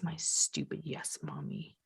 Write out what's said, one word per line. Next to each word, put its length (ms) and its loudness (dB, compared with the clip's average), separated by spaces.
my 140 -2
stupid 640 4
yes, 380 -4
mommy. 540 -6